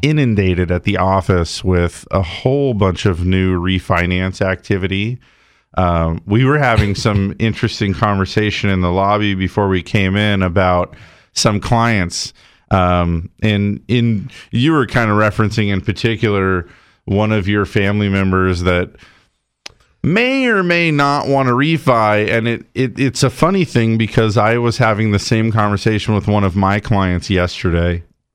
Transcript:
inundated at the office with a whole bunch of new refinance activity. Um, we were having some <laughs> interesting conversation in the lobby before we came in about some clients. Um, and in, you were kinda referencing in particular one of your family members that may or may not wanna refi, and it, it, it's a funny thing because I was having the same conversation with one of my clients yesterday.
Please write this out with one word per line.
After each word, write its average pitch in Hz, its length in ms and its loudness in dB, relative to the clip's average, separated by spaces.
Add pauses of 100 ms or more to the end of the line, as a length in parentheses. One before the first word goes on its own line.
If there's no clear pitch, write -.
inundated 101 680 0
at 87 140 -2
the 101 140 0
office 92 680 0
with 87 480 -2
a 95 100 0
whole 131 520 -2
bunch 95 320 0
of 87 200 0
new 92 320 2
refinance 90 840 -2
activity. 98 760 -2 (600)
Um, 82 480 0
we 110 180 2
were 139 140 2
having 117 360 2
some 101 420 0
<laughs> - 40 -10
interesting 110 540 -2
conversation 101 760 0
in 95 120 0
the 90 100 0
lobby 101 420 0
before 95 360 -2
we 92 120 0
came 98 360 0
in 104 260 2
about 90 500 0 (380)
some 104 300 0
clients. 113 720 0 (360)
Um, 87 600 0 (120)
and 101 460 0
in, 117 420 -2 (220)
you 131 220 0
were 143 140 2
kinda 113 260 0
referencing 104 580 0
in 98 80 0
particular 98 880 -2 (380)
one 104 260 0
of 104 160 0
your 104 180 0
family 101 440 0
members 92 540 0
that 90 280 0 (1120)
may 247 440 0
or 208 160 2
may 170 280 2
not 143 360 0
wanna 135 240 2
refi, 120 800 2
and 113 180 0
it, 117 260 -4
it, 123 260 -4
it's 135 240 -2
a 131 60 4
funny 180 360 0
thing 113 320 0
because 110 400 0
I 113 200 2
was 120 200 -2
having 110 340 2
the 101 80 2
same 113 320 0
conversation 104 640 0
with 98 120 -2
one 104 160 2
of 90 120 0
my 98 240 2
clients 95 500 -2
yesterday. 87 720 -2 (320)